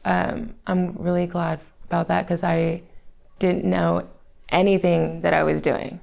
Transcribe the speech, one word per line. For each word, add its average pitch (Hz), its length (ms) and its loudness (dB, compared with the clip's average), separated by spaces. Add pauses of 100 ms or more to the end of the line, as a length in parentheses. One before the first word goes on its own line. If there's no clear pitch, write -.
um, - 500 -2 (120)
I'm 185 300 0
really 175 300 0
glad 165 340 -4 (260)
about 170 220 -2
that 180 180 0
'cause 170 180 -2
I 165 380 0 (560)
didn't - 260 2
know 175 420 0 (440)
anything 165 720 2
that 170 120 4
I 156 80 4
was 156 180 2
doing. 151 420 -2